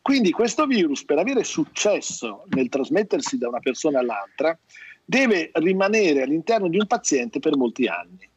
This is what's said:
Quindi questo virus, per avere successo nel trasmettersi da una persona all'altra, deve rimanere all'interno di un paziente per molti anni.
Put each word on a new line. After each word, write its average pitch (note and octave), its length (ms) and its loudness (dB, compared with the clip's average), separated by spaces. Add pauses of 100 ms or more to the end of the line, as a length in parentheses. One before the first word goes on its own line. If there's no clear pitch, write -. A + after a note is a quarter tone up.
Quindi B3 300 2
questo A#3+ 360 0
virus, F3 380 0
per D3 120 0
avere G#3+ 260 0
successo - 1040 -4
nel B2+ 200 0
trasmettersi C#3 680 -2
da A#2+ 100 -2
una A#2+ 120 -6
persona C3+ 400 -2
all'altra, B2 560 -4 (480)
deve G3+ 500 2
rimanere F#3+ 720 2
all'interno E3+ 440 0
di E3+ 100 0
un G#3 80 2
paziente C#3 540 -2
per D3+ 160 0
molti B2 320 0
anni. F2 500 -10